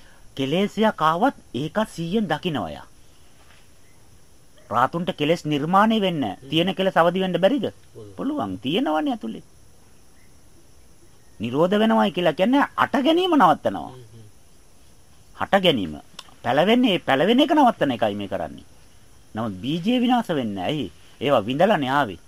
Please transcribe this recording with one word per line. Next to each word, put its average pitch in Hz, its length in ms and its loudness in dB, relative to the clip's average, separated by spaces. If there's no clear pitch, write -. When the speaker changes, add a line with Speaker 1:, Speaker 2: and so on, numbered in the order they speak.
Speaker 1:
කෙලෙසයක් 196 680 -2
ආවත් 175 340 2
ඒකත් 160 360 -4
සීයෙන් 170 400 -4
දකිනවා 143 420 -4
යා. 69 160 -16
රාතුන්ට 143 420 0
කෙලෙස් 156 320 0
නිර්මාණය 185 560 2
වෙන්නේ 180 200 -2
නැහැ. 131 180 -14
තියෙන 170 260 0
කෙලෙස් 190 220 -2
අවදි 175 240 2
වෙන්න 185 160 -2
බැරිද? 196 300 0
Speaker 2:
පුළුවන්. - 480 -14
Speaker 1:
පුළුවන්. 233 440 -6
තියෙනවනේ 294 540 -2
ඇතුලේ. - 320 -10
නිරෝධ 147 360 0
වෙනවයි 214 360 2
කියලා 175 200 0
කියන්නේ 247 420 2
අට - 240 0
ගැනීම 320 360 2
නවත්තනවා. 139 540 2
Speaker 2:
හ්ම් 127 200 -18
හ්ම්. 110 160 -20
Speaker 1:
හට - 220 -4
ගැනීම. 120 360 2
පැලවෙන්නේ, 190 560 2
ඒ 165 60 2
පැලවෙන 185 400 2
එක 294 120 2
නවත්තන 240 400 2
එකයි 113 220 -2
මේ 101 140 -6
කරන්නේ. 82 400 -8
නමුත් 110 240 -6
බීජය 165 460 -2
විනාශ 240 300 0
වෙන්නේ 123 240 -2
නැහැ. 92 140 -4
ඇයි? 135 240 -4
ඒවා 120 260 2
විඳලානේ 143 480 0
ආවේ. 123 360 -2